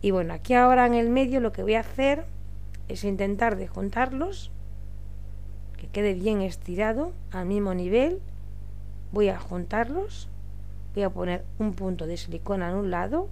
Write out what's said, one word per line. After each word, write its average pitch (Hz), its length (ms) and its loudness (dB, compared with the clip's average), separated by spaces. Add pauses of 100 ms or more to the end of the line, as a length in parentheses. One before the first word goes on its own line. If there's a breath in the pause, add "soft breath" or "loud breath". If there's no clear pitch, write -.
Y 202 80 4
bueno, 170 240 2
aquí 202 200 0
ahora 247 320 10
en 240 80 4
el 233 140 4
medio 262 320 4
lo 226 120 0
que 190 100 -4
voy 208 120 2
a 226 60 4
hacer 277 460 0 (640)
es 190 140 -6
intentar 202 540 2
de 185 100 -6
juntarlos, 254 880 -2 (1300)
que - 100 -8
quede 202 260 2
bien 196 280 2
estirado 214 720 -2 (180)
al 185 160 -4
mismo 196 280 0
nivel. 240 460 2 (920)
Voy 208 160 6
a 185 100 0
juntarlos, 226 920 -4 (640)
voy 202 80 0
a 190 80 2
poner 180 340 -2 (140)
un 214 140 0
punto 180 340 -4
de 170 100 -4
silicona 175 540 -2
en 185 60 -2
un 202 140 0
lado 202 420 0